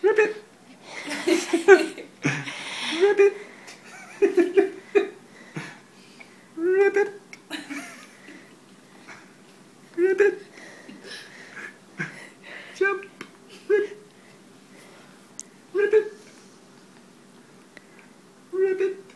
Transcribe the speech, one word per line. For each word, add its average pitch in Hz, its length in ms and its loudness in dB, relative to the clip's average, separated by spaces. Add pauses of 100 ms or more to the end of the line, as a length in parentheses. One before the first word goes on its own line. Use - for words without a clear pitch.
Ribbit. 427 340 2 (500)
<laughs> - 2250 0
Ribbit. 403 320 6 (360)
<laughs> - 1400 0 (1400)
Ribbit. 392 540 2 (2750)
Ribbit. 381 460 2 (2250)
Jump. 392 280 0 (640)
Rib-, 415 280 0 (1800)
ribbit. 415 380 2 (2500)
Ribbit. 381 640 -2